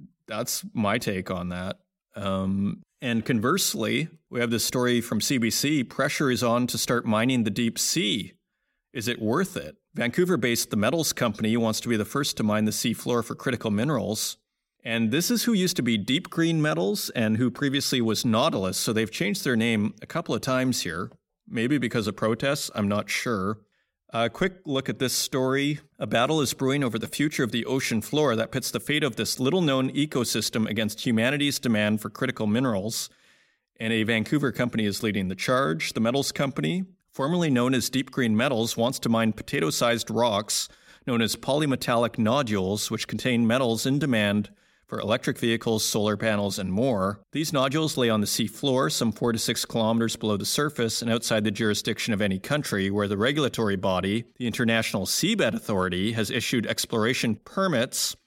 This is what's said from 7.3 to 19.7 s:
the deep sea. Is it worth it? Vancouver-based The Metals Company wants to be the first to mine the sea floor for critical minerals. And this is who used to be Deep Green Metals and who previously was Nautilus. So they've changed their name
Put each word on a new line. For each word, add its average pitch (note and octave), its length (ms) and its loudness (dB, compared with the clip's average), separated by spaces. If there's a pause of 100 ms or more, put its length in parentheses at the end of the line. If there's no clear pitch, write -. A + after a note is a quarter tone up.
the A2 60 2
deep A#2 300 -2
sea. D#3+ 540 -2 (600)
Is A2 140 -4
it A#2+ 120 -2
worth C3 380 0
it? D2 200 -10 (180)
Vancouver-based F3 720 0
The A2+ 80 0
Metals C#3 340 2
Company A2 460 0
wants A2+ 240 2
to B2 80 -6
be A#2 80 2
the G#2 80 0
first - 320 -2
to A#2 60 -2
mine G#2+ 220 2
the G#2+ 60 2
sea A2+ 220 0
floor A#2+ 300 0
for - 100 -8
critical A2+ 380 -2
minerals. G#2 640 -2 (460)
And A2+ 280 0
this E3+ 200 2
is A#3 140 0
who A#3+ 80 2
used F3+ 240 2
to - 40 0
be A#2 160 2
Deep D3 320 -2
Green E3 320 2
Metals E3+ 480 0
and A2 280 2
who B2 120 4
previously C#3 500 0
was A2 240 0
Nautilus. A2 540 2
So - 160 0
they've A2 160 0
changed G3 340 -2
their B2+ 120 2
name A2 480 2